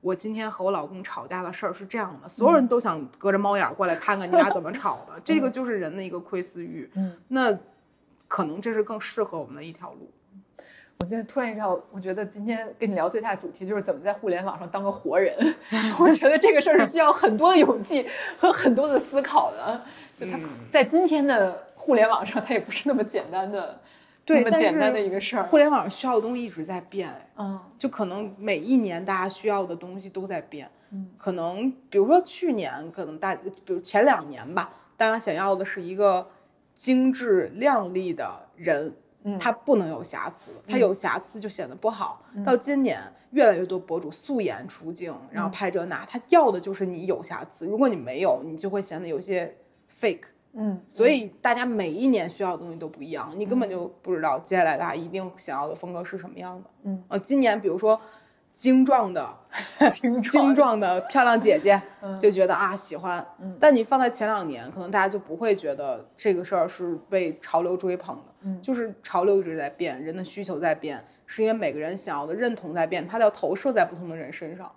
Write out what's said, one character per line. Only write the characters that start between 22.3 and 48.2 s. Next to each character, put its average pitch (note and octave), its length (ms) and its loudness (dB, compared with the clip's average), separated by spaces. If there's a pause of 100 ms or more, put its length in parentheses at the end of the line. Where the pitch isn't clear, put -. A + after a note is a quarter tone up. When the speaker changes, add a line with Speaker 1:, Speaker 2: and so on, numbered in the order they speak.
Speaker 2:
它 C4+ 80 -4
也 A3 60 0
不 - 120 -10
是 - 160 -8
那 C#4+ 60 2
么 G#3+ 100 0
简 G#3 280 -4
单 F#3+ 180 -4
的， F#3+ 300 -8 (460)
Speaker 1:
对， D4 180 6
Speaker 2:
那 A3+ 80 2
么 - 60 4
简 - 200 2
单 B3+ 160 4
的 A3 80 0
一 G3 80 -2
个 F#3+ 100 -4
事 A3+ 180 -4
儿。 - 20 0
Speaker 1:
但 F#3 60 0
是 - 40 -12
互 D#4+ 80 6
联 D4 140 8
网 G3+ 180 0
需 - 160 -10
要 B3+ 100 2
的 G#3+ 60 4
东 A#3 140 -4
西 A#3+ 80 -6
一 A3+ 60 -8
直 E3 140 -10
在 F3+ 180 -8
变， F3+ 280 -8
哎。 - 180 -18 (100)
Speaker 2:
嗯。 G3 220 -8 (200)
Speaker 1:
就 C#4 80 -4
可 A3+ 180 -4
能 G3 320 -8
每 G3 220 -2
一 A#3 180 2
年 F#3 260 -2
大 F#3+ 140 -2
家 F#3 100 -2
需 G3 200 -6
要 G3+ 180 0
的 E3+ 80 -8
东 F3+ 260 -12
西 F#3+ 100 -16
都 F#3+ 180 -8
在 F3 140 -6
变。 D3 280 -16 (220)
Speaker 2:
嗯。 F#3+ 260 -12
Speaker 1:
可 - 140 -6
能 F3+ 400 -2 (180)
比 G3+ 80 0
如 G3+ 80 6
说 E4+ 160 6
去 F4 320 -4
年， D#3 380 -6
可 F3+ 140 -10
能 D#3 120 -12
大-， F#3+ 160 -4 (320)
比 F#3 80 -4
如 F3 60 -4
前 G#3 260 2
两 E3 240 2
年 B2+ 240 -14
吧， - 160 -4 (280)
大 A3 120 2
家 A3+ 80 0
想 G#3+ 160 -4
要 F#3+ 220 0
的 F#3 80 -4
是 F#3+ 180 -8
一 F3+ 140 -8
个 F#3 340 2 (460)
精 C4 360 4
致 A3 440 2
靓 A3 380 2
丽 F3+ 200 -2
的 A#2 160 -6 (280)
人， D#3+ 360 -2 (300)
Speaker 2:
嗯。 G3+ 140 -6
Speaker 1:
他 A#3 140 0
不 B3+ 240 2
能 F3+ 140 0
有 D3+ 140 -8
瑕 - 260 -10
疵， - 220 -18 (160)
Speaker 2:
嗯。 G3+ 40 -8
Speaker 1:
他 B3+ 60 0
有 G3+ 160 4
瑕 F3+ 260 -2
疵 G#3+ 200 -14
就 G3+ 100 -10
显 D3+ 200 -10
得 B2+ 60 -16
不 - 140 0
好。 G#3+ 340 -8 (100)
Speaker 2:
嗯。 G3+ 100 -8
Speaker 1:
到 B3+ 120 4
今 C#4 280 0
年， C3+ 180 -2 (300)
越 B3+ 140 6
来 G3 120 6
越 F3+ 80 -2
多 F#3 120 -4
博 F3 220 -6
主 D3 120 -10
素 C4 280 -6
颜 B2+ 280 -4
出 - 240 -14
镜， E3+ 220 -12 (180)
然 F3 120 -6
后 E3 60 -2
拍 F#3+ 220 -4
这 F3 140 -2
那， E3 180 -8
Speaker 2:
嗯。 - 60 -18
Speaker 1:
他 B3 200 -8
要 D4+ 220 8
的 F#3 80 -2
就 G3 140 -8
是 G3 120 -4
你 F3+ 200 -6
有 F#3 180 0
瑕 - 220 -10
疵， - 200 -14
如 G3+ 120 -4
果 C4 120 6
你 G#3 60 -2
没 C3 260 -6